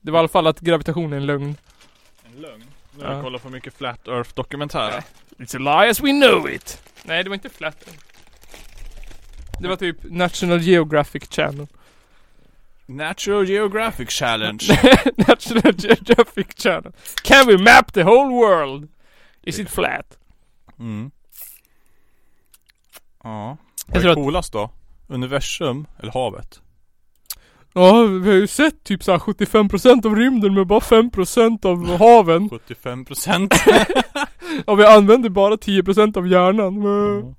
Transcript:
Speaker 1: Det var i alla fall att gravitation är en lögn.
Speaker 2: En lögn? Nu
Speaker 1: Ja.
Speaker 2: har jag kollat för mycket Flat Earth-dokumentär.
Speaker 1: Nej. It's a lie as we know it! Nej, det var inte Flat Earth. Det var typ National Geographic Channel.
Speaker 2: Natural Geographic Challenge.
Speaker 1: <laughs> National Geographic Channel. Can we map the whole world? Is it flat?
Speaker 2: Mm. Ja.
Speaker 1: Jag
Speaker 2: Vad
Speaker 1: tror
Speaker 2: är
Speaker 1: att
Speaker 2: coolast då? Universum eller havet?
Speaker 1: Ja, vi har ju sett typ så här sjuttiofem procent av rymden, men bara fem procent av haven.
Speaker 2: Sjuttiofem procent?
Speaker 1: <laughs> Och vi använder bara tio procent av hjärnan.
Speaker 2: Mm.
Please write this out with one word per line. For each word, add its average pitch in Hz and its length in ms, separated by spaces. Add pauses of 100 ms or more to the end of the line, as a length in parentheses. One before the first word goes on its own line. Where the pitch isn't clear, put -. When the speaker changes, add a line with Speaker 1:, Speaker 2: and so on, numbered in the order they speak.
Speaker 1:
Det 156 100
var 160 80
i - 20
alla 165 80
fall 170 180
att 156 140
gravitation 165 520
är 143 40
en 143 100
lögn. 143 300 (800)
Speaker 2:
En 135 60
lögn? 156 240 (320)
Nu 143 80
Speaker 1:
Ja. - 40
Speaker 2:
har 139 60
jag 143 100
kollat 127 180
för 131 80
mycket 127 240
Flat 123 340
Earth-dokumentär. 127 840
Speaker 1:
Nej. - 560
It's - 100
a - 20 (240)
lie 226 80
as 214 100
we 277 100 (160)
know 170 240
it! - 320 (220)
Nej, 165 200
det 190 60
var 202 40
inte 190 140
Flat - 400
Earth. 156 160 (1600)
Det 180 80
var 185 80
typ 175 280
National 175 560
Geographic 156 680
Channel. 147 360 (1200)
Speaker 2:
Natural 185 600
Geographic 208 640
Challenge. 110 480 (100)
Speaker 1:
<laughs> 175 100 (500)
National 233 500
Geographic 220 680 (100)
Channel. 165 360 (320)
Can 269 220
we 202 120
map 233 360
the 190 80
whole 247 320
world? 156 540 (540)
Is 180 160
it 196 120
flat? - 480 (600)
Speaker 2:
Mm. 113 320 (2000)
Ja. 110 340 (300)
Speaker 1:
Jag - 80
Speaker 2:
Vad 175 80
Speaker 1:
tror 180 40
Speaker 2:
är 165 100
Speaker 1:
att 147 80
Speaker 2:
coolast 160 280
då? 107 180 (380)
Universum 135 760 (120)
eller 110 140
havet? - 480 (1120)
Speaker 1:
Ja, 185 300
vi 190 280
har 196 60
ju 196 100
sett - 380
typ - 200
så 196 80
här 175 60
sjuttiofem 208 500
procent 226 380
av 214 100
rymden, 220 380
men 196 120
bara 208 140
fem 233 300
procent 226 540
av 175 340
haven. 202 520
Speaker 2:
Sjuttiofem 123 540
procent? 180 500 (560)
Speaker 1:
<laughs> 294 560
Och 202 140
vi 214 60
använder 214 420
bara 202 280
tio 196 260
procent 214 340
av 180 120
hjärnan. 185 480
Speaker 2:
Mm. 208 600